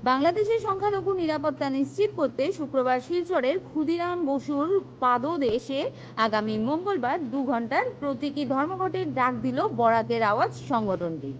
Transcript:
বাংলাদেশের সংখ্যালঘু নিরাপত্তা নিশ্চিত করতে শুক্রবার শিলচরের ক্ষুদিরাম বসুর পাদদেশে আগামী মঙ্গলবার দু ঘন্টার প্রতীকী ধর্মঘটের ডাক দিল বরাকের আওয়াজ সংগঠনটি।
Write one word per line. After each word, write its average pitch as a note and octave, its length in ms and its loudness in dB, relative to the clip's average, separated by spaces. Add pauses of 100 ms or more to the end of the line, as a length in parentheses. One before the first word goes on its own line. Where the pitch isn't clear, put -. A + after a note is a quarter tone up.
বাংলাদেশের F4 560 2
সংখ্যালঘু G4 520 0
নিরাপত্তা D4+ 580 0
নিশ্চিত C#4 460 0
করতে C4+ 360 0
শুক্রবার B3+ 480 0
শিলচরের E4+ 580 0
ক্ষুদিরাম E4+ 680 -2
বসুর C#4 420 0 (320)
পাদদেশে B3+ 800 0 (360)
আগামী G#3+ 420 0
মঙ্গলবার D4+ 600 0 (120)
দু C#4 140 -2
ঘন্টার B3 400 0 (140)
প্রতীকী C#4+ 460 -4
ধর্মঘটের F4+ 680 -2
ডাক B3+ 280 2
দিল B3+ 160 0 (100)
বরাকের A3+ 540 2
আওয়াজ A3 300 2 (160)
সংগঠনটি। F3 720 -2